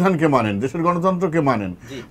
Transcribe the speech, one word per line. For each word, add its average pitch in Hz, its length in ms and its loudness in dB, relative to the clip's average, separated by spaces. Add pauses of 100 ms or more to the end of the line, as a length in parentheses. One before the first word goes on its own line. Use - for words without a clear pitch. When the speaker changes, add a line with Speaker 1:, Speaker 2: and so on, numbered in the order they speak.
(280)
Speaker 1:
মানেন, 110 320 2
দেশের 135 220 -4
গণতন্ত্রকে 175 600 0
মানেন, 104 340 0 (140)
Speaker 2:
জি। 127 220 -12